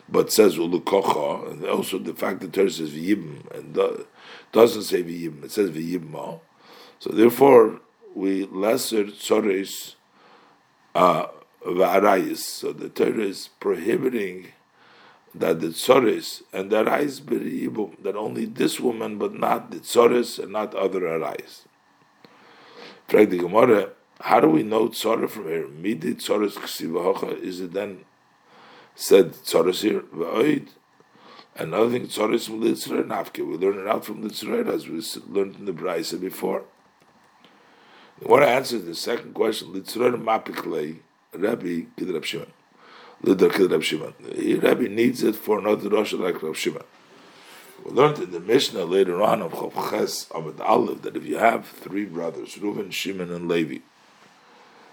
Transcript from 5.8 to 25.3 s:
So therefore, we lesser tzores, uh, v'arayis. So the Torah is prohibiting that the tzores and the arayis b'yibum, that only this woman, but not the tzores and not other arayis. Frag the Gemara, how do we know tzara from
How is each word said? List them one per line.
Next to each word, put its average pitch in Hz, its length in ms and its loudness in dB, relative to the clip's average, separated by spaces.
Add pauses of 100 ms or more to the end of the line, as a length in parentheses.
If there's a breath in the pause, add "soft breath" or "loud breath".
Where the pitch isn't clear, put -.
So - 100 -8
therefore, 120 680 8 (340)
we 95 320 0
lesser 107 580 0
tzores, 101 920 -2 (1000 soft breath)
uh, 85 320 4 (380)
v'arayis. 90 760 2
So - 340 -8
the 76 160 -10
Torah 117 360 0
is 98 240 -8 (100)
prohibiting 98 920 -2 (800 soft breath)
that 82 260 0
the 82 80 -4
tzores 110 760 0 (100)
and 98 180 -6
the 107 140 2
arayis 135 360 -2
b'yibum, 117 840 -6
that 98 100 -4
only 113 300 -6
this 131 340 -2
woman, 110 400 -4
but 104 160 -4
not 110 380 -2
the - 60 -10
tzores 120 600 4
and 90 120 -8
not 107 240 -4
other 95 240 0
arayis. 80 600 -4 (1500 loud breath)
Frag 107 180 8
the 90 100 0
Gemara, 101 520 4 (300)
how - 180 4
do 135 100 6
we 156 140 4
know 110 260 0
tzara 110 400 -2
from 98 200 -10